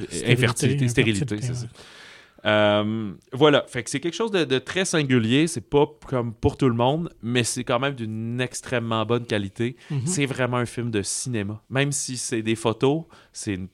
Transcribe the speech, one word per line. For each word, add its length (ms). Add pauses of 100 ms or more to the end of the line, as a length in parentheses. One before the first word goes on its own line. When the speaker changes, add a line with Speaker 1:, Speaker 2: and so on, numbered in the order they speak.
Speaker 1:
stérilité, 260
Speaker 2:
Infertilité, 540
stérilité, 480
Speaker 1:
infertilité, 180
Speaker 2:
c'est 120
Speaker 1:
ouais. 60
Speaker 2:
ça. 760
Euh, 680 (200)
voilà, 340
fait 160
que 80
c'est 80
quelque 160
chose 160
de, 120
de 160
très 260
singulier, 640
c'est 200
pas 200 (200)
comme 260
pour 240
tout 120
le 60
monde, 360 (120)
mais 200
c'est 200
quand 160
même 160
d'une 460
extrêmement 640
bonne 200
qualité. 500 (160)
Speaker 1:
Mhm. 140
Speaker 2:
C'est 220
vraiment 300
un 100
film 240
de 120
cinéma. 640
Même 220
si 260
c'est 260
des 120
photos, 480 (280)
c'est 220
une 200